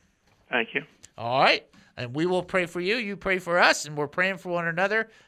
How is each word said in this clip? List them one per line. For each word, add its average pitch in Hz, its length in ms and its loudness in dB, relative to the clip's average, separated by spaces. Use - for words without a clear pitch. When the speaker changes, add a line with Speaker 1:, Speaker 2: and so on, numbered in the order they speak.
Speaker 1:
Thank 117 240 0
you. 139 80 -2
Speaker 2:
All 123 240 0
right. 165 240 4
And 123 180 -10
we 156 100 -2
will 180 180 0
pray 180 220 -2
for 175 160 -8
you. 190 160 0
You 208 180 -4
pray 190 240 -2
for 175 200 0
us, 233 260 4
and 151 100 -12
we're 147 120 -2
praying 180 320 -2
for 175 120 -14
one 170 160 -2
another, 202 440 0